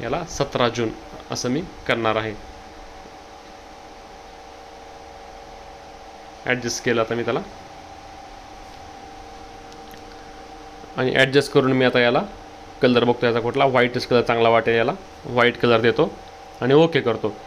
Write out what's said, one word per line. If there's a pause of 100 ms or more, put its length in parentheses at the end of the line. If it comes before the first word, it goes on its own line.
याला
सतरा
जून (420)
असं
मी (240)
करणार
आहे. (4000)
Adjust
केलं
आता
मी
त्याला (3500)
आणि
adjust
करून
मी
आता
याला (600)
color
बघतो
याचा
कुठला,
व्हाईटच
color
चांगला
वाटेल
याला, (320)
White
color
देतो (480)
आणि
ओके
करतो. (120)